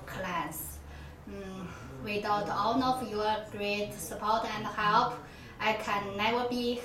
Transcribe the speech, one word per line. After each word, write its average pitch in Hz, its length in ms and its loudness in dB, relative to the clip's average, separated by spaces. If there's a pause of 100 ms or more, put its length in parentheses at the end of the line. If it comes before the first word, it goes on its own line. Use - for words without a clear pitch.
clients. 175 760 -4 (500)
Mm, 190 380 -8 (360)
without 208 460 2
all 247 340 4
of 254 260 2
your 214 280 2 (160)
great 208 400 0
support 220 500 0 (140)
and 214 80 -4
help, 214 480 4 (480)
I 220 120 4
can 202 440 -2
never 240 320 4
be 240 240 2 (120)